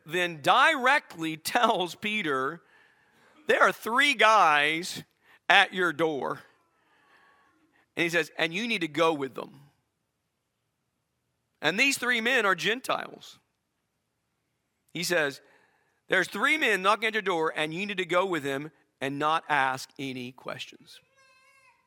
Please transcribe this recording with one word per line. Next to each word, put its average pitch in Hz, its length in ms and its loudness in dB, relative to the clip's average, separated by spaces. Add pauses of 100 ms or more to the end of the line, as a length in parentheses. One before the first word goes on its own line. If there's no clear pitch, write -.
then 170 380 -4
directly 247 920 0
tells 185 580 0
Peter, 160 680 -4 (840)
"There - 160 4
are 208 100 6
three 262 420 0
guys 170 920 4 (440)
at 190 240 6
your 185 200 0
door." 147 480 -2 (1600)
And 147 60 -2
he 170 80 0
says, 160 260 -2
"And 165 160 -2
you 208 140 -6
need 226 140 -4
to 165 80 -2
go 165 240 0
with 139 220 -6
them." - 260 -14 (2000)
And 165 160 0
these 269 180 2
three 240 240 -2
men 233 240 0
are 190 120 2
Gentiles. - 840 -6 (1500)
He 170 120 -8
says, 160 360 0 (680)
"There's 180 200 2
three 277 300 0
men 220 240 2
knocking 208 240 2
at 220 80 -2
your 214 80 -2
door, 165 320 -2
and 156 180 -4
you 185 140 -4
need 202 120 -6
to 185 60 -4
go 180 220 0
with 170 160 -4
them 139 300 -6 (280)
and 139 180 -4
not 156 300 0
ask 131 480 -2
any 127 360 -10
questions. - 680 -16 (840)